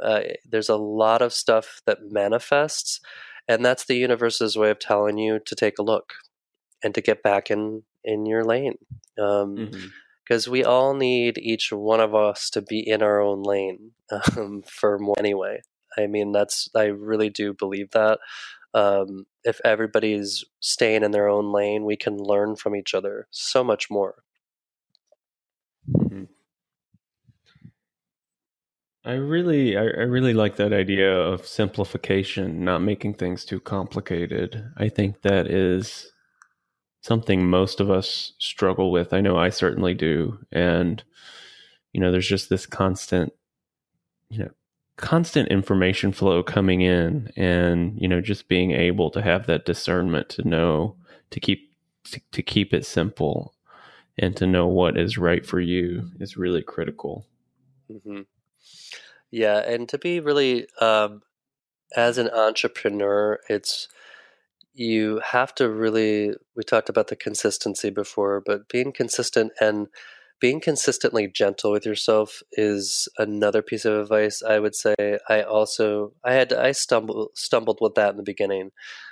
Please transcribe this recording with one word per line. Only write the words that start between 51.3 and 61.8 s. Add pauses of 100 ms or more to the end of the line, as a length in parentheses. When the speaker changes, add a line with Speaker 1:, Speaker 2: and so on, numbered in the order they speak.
Speaker 2:
to
keep, (300)
to, (120)
to
keep
it
simple (640)
and
to
know
what
is
right
for
you (120)
is
really
critical. (640)
Speaker 1:
Mm-hmm. (1080)
Yeah,
and
to
be
really, (120)
um, (720)